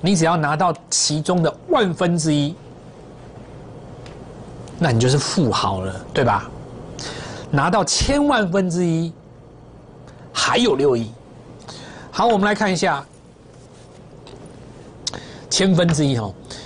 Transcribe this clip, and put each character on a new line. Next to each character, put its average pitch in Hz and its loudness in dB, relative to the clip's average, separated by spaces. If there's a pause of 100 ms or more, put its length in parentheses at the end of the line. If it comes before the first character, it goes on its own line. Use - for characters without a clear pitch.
你 196 4
只 160 4
要 170 4
拿 151 2
到 175 2 (200)
其 151 0
中 180 2
的 170 2 (200)
万 226 4
分 175 2
之 151 2
一， 147 2 (2250)
那 147 2
你 113 4
就 127 4
是 139 4
富 139 2
豪 98 0
了， 95 -6 (140)
对 147 2
吧？ 104 2 (1000)
拿 147 2
到 202 4
千 285 2
万 240 4
分 190 2
之 175 0
一， 165 0 (1200)
还 - 0
有 226 4
六 139 4
亿。 117 -2 (1000)
好， 208 2
我 226 6
们 190 4
来 208 4
看 208 0
一 180 2
下 151 0 (2500)
千 190 4
分 175 4
之 151 4
一 135 2
哦。 101 -4 (320)